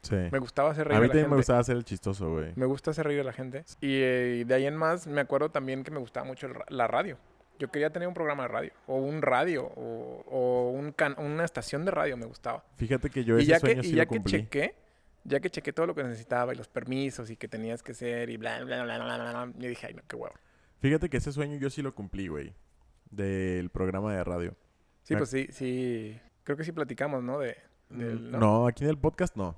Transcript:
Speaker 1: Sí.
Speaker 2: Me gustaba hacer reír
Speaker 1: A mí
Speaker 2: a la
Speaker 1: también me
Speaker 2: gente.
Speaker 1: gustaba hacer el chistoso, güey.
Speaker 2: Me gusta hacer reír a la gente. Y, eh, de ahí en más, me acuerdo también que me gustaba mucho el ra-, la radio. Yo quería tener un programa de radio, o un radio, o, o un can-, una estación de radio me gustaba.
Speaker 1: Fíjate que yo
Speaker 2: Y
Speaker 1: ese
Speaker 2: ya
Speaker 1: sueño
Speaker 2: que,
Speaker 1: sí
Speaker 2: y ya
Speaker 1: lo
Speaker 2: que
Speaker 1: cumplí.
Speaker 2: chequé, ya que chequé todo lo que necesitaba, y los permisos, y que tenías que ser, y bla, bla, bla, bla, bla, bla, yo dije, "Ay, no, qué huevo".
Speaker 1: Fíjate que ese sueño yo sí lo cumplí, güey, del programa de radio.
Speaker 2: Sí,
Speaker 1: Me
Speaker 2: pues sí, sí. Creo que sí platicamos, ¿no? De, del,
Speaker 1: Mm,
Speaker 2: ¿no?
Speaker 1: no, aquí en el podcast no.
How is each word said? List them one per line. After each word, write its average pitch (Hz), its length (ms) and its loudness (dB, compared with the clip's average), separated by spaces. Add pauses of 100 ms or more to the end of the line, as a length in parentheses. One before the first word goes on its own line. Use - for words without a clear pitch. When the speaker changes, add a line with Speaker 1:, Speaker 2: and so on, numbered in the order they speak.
Speaker 1:
Sí. - 140 -2 (160)
Speaker 2:
Me 135 80 0
gustaba 139 320 0
hacer 151 160 -2
reír 107 100 4
Speaker 1:
A - 40 8
mí 120 40 10
Speaker 2:
a - 20 8
la - 40 6
Speaker 1:
también 151 140 6
me - 60 0
Speaker 2:
gente. 139 100 8
Speaker 1:
gustaba 123 180 6
hacer 120 180 2
el 117 60 -2
chistoso, 98 480 -2
güey. 80 240 -2
Speaker 2:
Me 127 100 0
gusta 135 260 -2
hacer 151 140 -2
reír 143 140 2
a 139 40 0
la 127 100 -6
gente. 131 320 -10 (160)
Y, 139 200 2
eh, 123 460 2
de 127 80 4
ahí 135 100 4
en 147 120 0
más, 165 300 0
me 147 140 0
acuerdo 143 300 2
también 131 320 -4
que 151 80 -10
me 151 80 -6
gustaba 127 260 -8
mucho 131 220 -10
el 123 80 -10
ra-, - 140 -10
la 123 180 2
radio. 139 300 0 (420)
Yo 139 100 -4
quería 151 220 0
tener 175 160 -4
un 180 60 -6
programa 151 300 -2
de 120 60 -4
radio, 113 220 -4 (160)
o 131 80 -2
un 143 260 -2
radio, 135 440 2 (100)
o, 120 520 -10
o 123 440 2
un 139 220 -4
can-, 143 260 2
una 151 260 -2
estación 147 400 -4
de 196 60 0
radio 151 260 0
me 117 80 -8
gustaba. 120 380 -8 (140)
Speaker 1:
Fíjate 127 320 0
que 127 160 -2
yo 113 120 8
Speaker 2:
Y 117 40 10
Speaker 1:
ese 147 100 8
Speaker 2:
ya 165 80 8
Speaker 1:
sueño 131 220 4
Speaker 2:
que, 180 80 0
Speaker 1:
sí 160 40 2
Speaker 2:
y - 40 6
ya 160 60 8
Speaker 1:
lo 170 60 2
Speaker 2:
que 226 60 0
Speaker 1:
cumplí. 202 160 0
Speaker 2:
chequé, 143 440 0 (500)
ya 139 160 2
que 180 80 -4
chequé 147 240 -6
todo 160 120 2
lo 175 100 -2
que 147 100 -2
necesitaba, 123 480 -2
y 123 40 -8
los 113 120 -14
permisos, 127 600 -4
y 113 60 -12
que 110 140 -12
tenías 113 340 -6
que 123 100 -12
ser, 120 360 -4
y 117 80 -8
bla, 113 260 -6
bla, 123 220 -4
bla, 117 120 -4
bla, 120 200 -4
bla, 120 140 -6 (140)
bla, 123 120 -12
yo 123 100 -8
dije, 117 200 -8
"Ay, 104 80 -12
no, - 120 -18
qué - 80 -12
huevo". - 180 -10 (460)
Speaker 1:
Fíjate 151 300 4
que 135 80 0
ese 139 160 -2
sueño 147 240 -2
yo 135 120 -2
sí 147 120 -6
lo 135 120 -4
cumplí, 95 360 -6
güey, 73 240 -6 (580)
del 95 580 0
programa 95 440 0
de 90 100 0
radio. 87 320 -2 (480)
Speaker 2:
Sí, - 100 -2
Speaker 1:
Me - 60 2
Speaker 2:
pues 127 100 -2
sí, 135 220 -2
sí. 123 680 -4 (280)
Creo 143 120 -2
que 160 60 -8
sí 170 80 -6
platicamos, 139 500 -4
¿no? 127 180 -4
De, 123 180 -4 (320)
del, 117 320 -6
Speaker 1:
Mm, 117 100 -12
Speaker 2:
¿no? 113 80 -2
Speaker 1:
no, 113 280 6
aquí 131 180 -2
en 147 60 4
el 151 60 0
podcast 156 380 0
no. 90 220 -6